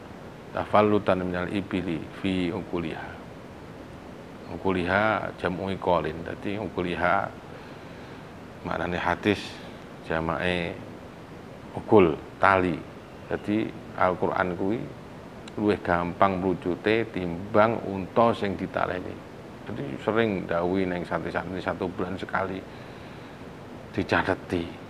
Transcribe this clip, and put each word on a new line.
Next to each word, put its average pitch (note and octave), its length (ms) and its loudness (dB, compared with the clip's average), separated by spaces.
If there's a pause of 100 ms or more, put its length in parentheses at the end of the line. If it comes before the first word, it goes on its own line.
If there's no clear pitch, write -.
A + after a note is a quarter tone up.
(540)
tafallutan G2+ 720 4
minal F2+ 240 -2
ibili F2 500 -2 (220)
fi F#2 320 2
uquliha." E2+ 580 -4 (1400)
Uquliha F#2+ 840 2
jam'u F#2 320 0
iqalin. E2 520 2
Dadi G2+ 320 -4
uquliha F2+ 720 0 (1400)
maknane F2 320 -2
hadis F2 440 2 (680)
jamake E2+ 640 0 (1040)
ukul, F2 400 10 (240)
tali. F#2 360 6 (520)
Dadi G#2 400 0 (240)
Al-Qur'an F#2 640 2
kuwi G2+ 240 0 (760)
luwih G#2 280 4
gampang F2 560 4
mrucute F#2+ 720 2
timbang G2+ 720 4
unta G2 480 4
sing G2 240 -2
ditaleni. F2+ 560 -2 (560)
Jadi A#2 160 -6 (160)
sering G#2 480 2
dawuhi F2+ 400 2
ning F2 160 -2
santri-santri E2+ 560 -2
satu F#2 320 -2
bulan F#2 240 -4
sekali F#2+ 400 -2 (1400)
dicateti. F2+ 720 2 (240)